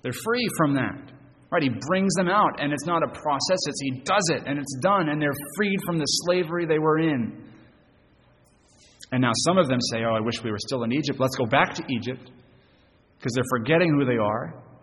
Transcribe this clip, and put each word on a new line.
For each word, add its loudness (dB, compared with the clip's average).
They're -6
free -2
from 2
that. -2
Right? 2
He 2
brings 2
them 2
out, 2
and -2
it's -6
not 2
a -2
process. 0
It's -6
He -4
does 2
it, -2
and -2
it's -8
done, 4
and -2
they're 0
freed 0
from 0
the 0
slavery 0
they 2
were 4
in. -2
And 2
now 4
some 2
of 4
them 0
say, -2
"Oh, 2
I 2
wish -2
we -2
were -2
still -4
in -2
Egypt. -2
Let's 0
go 0
back 2
to -8
Egypt," -6
'cause -6
they're 2
forgetting 4
who 4
they 2
are. -2